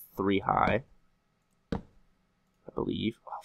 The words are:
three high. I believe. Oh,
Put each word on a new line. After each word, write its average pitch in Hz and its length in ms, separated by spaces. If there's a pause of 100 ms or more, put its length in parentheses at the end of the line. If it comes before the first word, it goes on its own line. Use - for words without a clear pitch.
(180)
three 196 220
high. 101 440 (880)
I - 80 (960)
believe. - 500
Oh, - 200